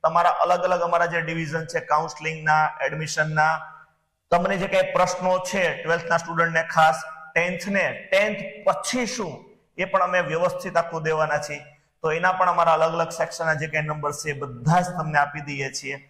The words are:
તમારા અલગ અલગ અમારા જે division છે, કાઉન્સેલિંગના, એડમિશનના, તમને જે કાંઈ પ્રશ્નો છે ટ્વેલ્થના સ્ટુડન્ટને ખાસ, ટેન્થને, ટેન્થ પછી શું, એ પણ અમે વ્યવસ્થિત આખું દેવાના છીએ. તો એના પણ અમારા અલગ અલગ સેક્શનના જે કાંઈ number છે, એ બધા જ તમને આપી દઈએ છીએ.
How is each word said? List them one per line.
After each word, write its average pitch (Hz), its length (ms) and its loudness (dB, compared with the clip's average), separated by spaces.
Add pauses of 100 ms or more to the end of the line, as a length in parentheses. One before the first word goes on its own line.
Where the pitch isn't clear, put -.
તમારા 170 260 4
અલગ 175 340 2
અલગ 180 180 2
અમારા 170 240 2
જે 165 160 -2
division 160 440 -4
છે, 165 140 -6
કાઉન્સેલિંગના, 156 1000 0
એડમિશનના, 156 800 0 (680)
તમને 185 260 2
જે 185 100 -2
કાંઈ 185 260 2
પ્રશ્નો 180 460 2
છે 175 440 -2
ટ્વેલ્થના 170 340 0
સ્ટુડન્ટને 165 460 0
ખાસ, 160 380 4 (340)
ટેન્થને, 175 760 -2
ટેન્થ 202 280 2 (260)
પછી - 400 0
શું, 175 400 -8 (320)
એ 180 80 -2
પણ 190 180 2
અમે 180 180 2
વ્યવસ્થિત 170 560 0
આખું 165 260 -2
દેવાના 156 340 0
છીએ. 147 220 -6 (420)
તો 156 100 0
એના 175 200 2
પણ 185 180 2
અમારા 170 240 4
અલગ 160 200 2
અલગ 165 160 0
સેક્શનના 160 440 -2
જે 151 140 -2
કાંઈ 156 180 -2
number 151 260 -4
છે, 147 180 -8
એ 143 40 -4
બધા 139 480 0
જ 175 40 0
તમને 156 340 -2
આપી 147 220 0
દઈએ 139 320 -6
છીએ. 139 220 -8 (140)